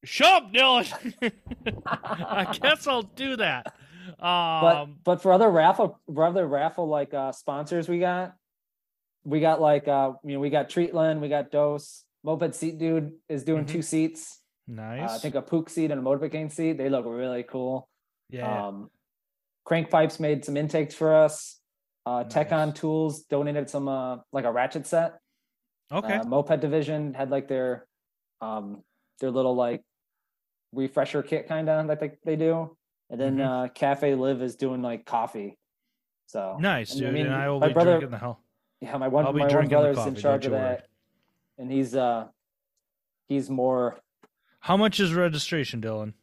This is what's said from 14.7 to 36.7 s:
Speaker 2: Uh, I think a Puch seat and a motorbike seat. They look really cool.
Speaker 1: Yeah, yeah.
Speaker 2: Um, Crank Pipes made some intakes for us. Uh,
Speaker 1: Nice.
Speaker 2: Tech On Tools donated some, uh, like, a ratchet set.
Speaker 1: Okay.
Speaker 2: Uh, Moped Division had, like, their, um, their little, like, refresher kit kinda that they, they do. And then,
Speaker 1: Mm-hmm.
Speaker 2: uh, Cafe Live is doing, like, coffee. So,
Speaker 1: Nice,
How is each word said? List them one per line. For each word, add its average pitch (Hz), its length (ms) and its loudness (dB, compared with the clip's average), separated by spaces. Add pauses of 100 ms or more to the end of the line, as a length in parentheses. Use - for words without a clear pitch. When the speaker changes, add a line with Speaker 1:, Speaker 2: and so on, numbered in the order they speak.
Speaker 2:
Uh, - 40 -6
I - 40 -8
think 147 160 -6
a 135 60 -2
Puch 160 280 -2
seat 160 220 -2
and 139 80 -2
a 127 40 -6
motorbike 151 480 -2
seat. 160 260 -2
They 135 120 -2
look 127 160 0
really 123 380 -6
cool. 127 440 -6 (420)
Speaker 1:
Yeah, 127 180 -12
yeah. 104 200 -4
Speaker 2:
Um, 98 220 -12 (720)
Crank 165 280 -2
Pipes 160 280 2
made 151 260 0
some 143 120 -4
intakes 151 380 -2
for 156 180 4
us. 156 460 4 (460)
Uh, 123 180 -2
Speaker 1:
Nice. 117 100 -12
Speaker 2:
Tech 151 180 0
On 156 220 0
Tools 156 500 -2
donated 147 460 -2
some, 139 180 -6
uh, 131 300 -6 (140)
like, 135 140 -4
a 120 60 0
ratchet 131 360 -2
set. 165 320 0 (720)
Speaker 1:
Okay. 202 240 -2
Speaker 2:
Uh, 226 80 -2
Moped 147 380 2
Division 151 520 -2
had, 131 160 -4
like, 139 180 -2
their, 127 400 -4 (540)
um, 104 420 -10 (360)
their 131 120 -2
little, 127 240 2
like, 123 280 0 (880)
refresher 135 520 -2
kit - 240 -4
kinda 156 400 0
that 151 120 -2
they, 151 120 -4 (140)
they 160 100 0
do. 160 400 0 (340)
And 120 120 -10
then, 135 160 0
Speaker 1:
Mm-hmm. 135 100 0
Speaker 2:
uh, 127 220 -2
Cafe 139 460 0
Live 131 260 0
is 123 140 -4
doing, 127 260 -4
like, 117 240 -6
coffee. 113 520 -4 (720)
So, 98 320 -6
Speaker 1:
Nice, 151 360 -2